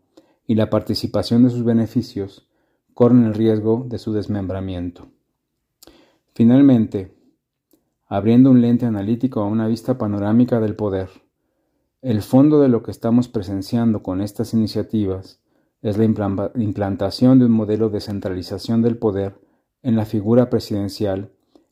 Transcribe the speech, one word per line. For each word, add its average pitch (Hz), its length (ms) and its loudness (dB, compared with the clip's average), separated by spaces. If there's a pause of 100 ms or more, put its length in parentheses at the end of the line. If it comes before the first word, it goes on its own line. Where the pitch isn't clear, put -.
(460)
y 113 100 -2
la 107 140 0
participación 107 760 0
de 127 60 6
sus 120 140 -4
beneficios, 113 840 -4 (440)
corren 120 300 4
el 110 100 -2
riesgo 110 540 0
de 117 100 -8
su 113 140 -10
desmembramiento. 95 960 -6 (1300)
Finalmente, 117 840 2 (920)
abriendo 117 420 4
un 127 80 8
lente 120 260 2
analítico 113 540 -2
a 104 60 -2
una 110 220 -2
vista 117 300 -4
panorámica 110 640 0
del 107 160 -2
poder, 95 320 -4 (920)
el 110 200 -2
fondo 147 380 4
de 139 80 4
lo 117 160 2
que - 80 -10
estamos 120 380 0
presenciando 104 720 -2
con 92 160 -6
estas 104 340 -6
iniciativas 104 840 -4 (420)
es 104 160 -4
la 110 60 2
implan-, 101 520 -2
implantación 101 840 0
de 127 60 4
un 117 80 4
modelo 107 360 0
de 101 120 -6
centralización 98 800 -6
del 117 160 0
poder 98 420 -4 (420)
en 117 140 -2
la 110 80 0
figura 113 460 0
presidencial, 101 840 -4 (400)